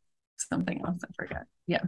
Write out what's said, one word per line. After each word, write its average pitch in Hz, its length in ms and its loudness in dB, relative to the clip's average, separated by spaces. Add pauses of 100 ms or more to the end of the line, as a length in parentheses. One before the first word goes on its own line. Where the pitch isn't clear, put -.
(360)
something - 480 0
else. 180 180 0
I - 120 -10
forget. - 280 -4 (220)
Yeah. - 220 4